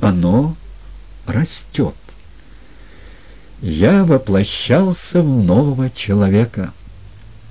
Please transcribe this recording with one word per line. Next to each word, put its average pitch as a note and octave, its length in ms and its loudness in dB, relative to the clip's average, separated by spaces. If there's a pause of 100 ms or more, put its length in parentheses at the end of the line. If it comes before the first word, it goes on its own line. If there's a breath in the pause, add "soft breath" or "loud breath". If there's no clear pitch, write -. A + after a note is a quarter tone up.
оно G#2 540 0 (720)
растет. - 680 -4 (1700 soft breath)
Я F#2+ 420 2
воплощался C3 1160 0
в D#3+ 40 2
нового C3 640 2
человека, G2+ 840 0 (760)